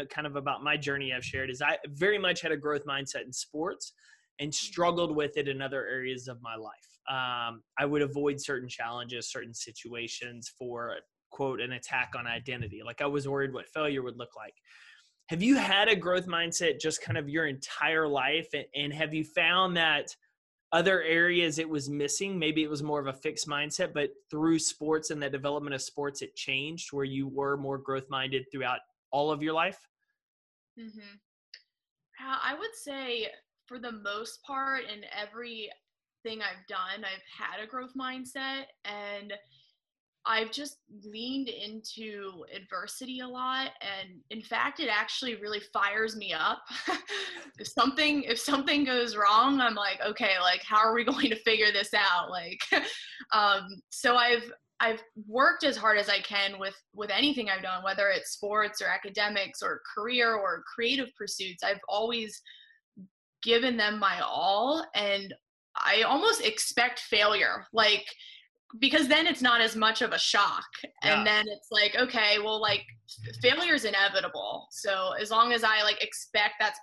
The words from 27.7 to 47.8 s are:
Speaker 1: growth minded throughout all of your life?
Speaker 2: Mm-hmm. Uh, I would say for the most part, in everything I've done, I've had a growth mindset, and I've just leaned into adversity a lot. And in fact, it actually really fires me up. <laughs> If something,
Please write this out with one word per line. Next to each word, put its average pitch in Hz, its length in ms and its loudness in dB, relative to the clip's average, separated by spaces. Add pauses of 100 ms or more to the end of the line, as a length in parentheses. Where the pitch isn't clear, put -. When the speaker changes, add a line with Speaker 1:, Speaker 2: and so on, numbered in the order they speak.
Speaker 1:
growth 135 320 -6
minded 135 420 -2
throughout 127 280 -2 (320)
all 147 200 2
of 147 120 -2
your 156 100 0
life? 175 260 0 (1000)
Speaker 2:
Mm-hmm. 214 200 -18 (1300)
Uh, 262 160 -2
I 262 160 0
would 440 160 -8
say 254 540 -6 (400)
for 247 120 -14
the 240 120 -8
most 208 520 -6
part, 269 400 -2
in 208 200 -10 (180)
everything 220 500 -10 (540)
I've 202 440 -6
done, 196 340 -4
I've 190 200 -8 (140)
had 208 240 -8
a 220 60 -10
growth 254 320 -10
mindset, 269 640 -6 (220)
and 208 480 -8 (920)
I've 220 260 2
just 285 260 -8 (260)
leaned 240 460 -6
into 208 960 -12 (100)
adversity 214 680 -10
a 254 60 -8
lot. 254 440 -4 (100)
And 190 380 -10 (100)
in 220 120 -10
fact, 247 380 -2
it 294 80 -2
actually 226 480 0
really 208 260 -6 (120)
fires 214 420 2
me 196 160 -8
up. 165 300 0 (260)
<laughs> 370 100 0 (600)
If 208 80 -10
something, 294 560 4